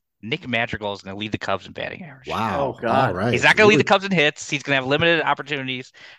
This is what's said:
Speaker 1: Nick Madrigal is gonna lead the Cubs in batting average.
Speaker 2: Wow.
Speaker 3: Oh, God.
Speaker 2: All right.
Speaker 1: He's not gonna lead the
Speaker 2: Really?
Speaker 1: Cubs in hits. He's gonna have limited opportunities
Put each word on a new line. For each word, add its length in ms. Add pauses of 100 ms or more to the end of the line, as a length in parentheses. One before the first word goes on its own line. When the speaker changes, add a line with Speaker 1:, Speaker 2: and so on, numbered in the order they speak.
(240)
Speaker 1:
Nick 240
Madrigal 440
is 100
gonna 140
lead 160
the 60
Cubs 280
in 60
batting 320
average. 240
Speaker 2:
Wow. 480
Speaker 3:
Oh, 40
God. 300
Speaker 2:
All 40
right. 180
Speaker 1:
He's 120
not 120
gonna 120
lead 60
the 40
Speaker 2:
Really? 60
Speaker 1:
Cubs 200
in 80
hits. 360
He's 140
gonna 140
have 100
limited 360
opportunities 680 (260)